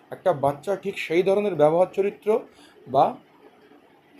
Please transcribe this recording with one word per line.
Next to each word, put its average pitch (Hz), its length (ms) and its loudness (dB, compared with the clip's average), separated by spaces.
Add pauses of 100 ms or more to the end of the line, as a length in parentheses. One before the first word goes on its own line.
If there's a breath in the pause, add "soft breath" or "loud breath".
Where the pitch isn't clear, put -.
(100)
একটা - 220 -2
বাচ্চা 139 440 -4
ঠিক 190 220 -8
সেই 170 240 0
ধরনের 196 320 0
ব্যবহার 160 380 4
চরিত্র 208 480 -2 (480 soft breath)
বা 151 280 2 (1040)